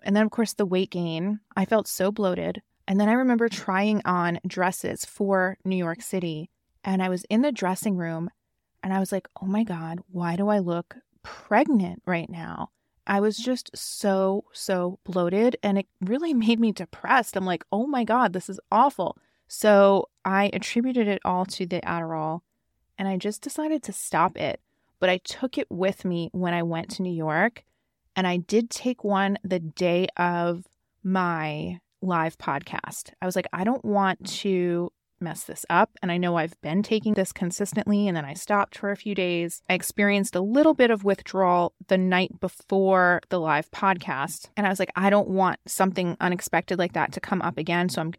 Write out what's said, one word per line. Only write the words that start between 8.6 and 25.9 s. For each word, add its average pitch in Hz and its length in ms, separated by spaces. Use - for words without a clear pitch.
and 190 100
I 190 60
was 190 140
like, 190 160
"Oh 190 60
my 202 160
God, 170 380
why 175 240
do 196 140
I 208 100
look 170 380
pregnant 214 840
right 170 240
now?" 165 420
I 196 140
was 208 160
just 247 400
so, 190 760
so 180 520
bloated 190 580
and 196 160
it 196 80
really 277 340
<laughs> 226 120
made 226 120
me 226 140
depressed. 214 640
I'm 190 100
like, 180 240
"Oh 220 160
my 277 160
God, 220 300
this 185 160
is 190 100
awful." 202 440
So 196 640
I 196 280
attributed 233 540
it 202 180
all 180 220
to 185 200
the 175 160
Adderall 160 580
and 196 80
I 190 100
just 208 260
decided 302 420
to 202 80
stop 175 440
it. - 240
But 185 120
I 185 80
took - 400
it - 120
with 185 340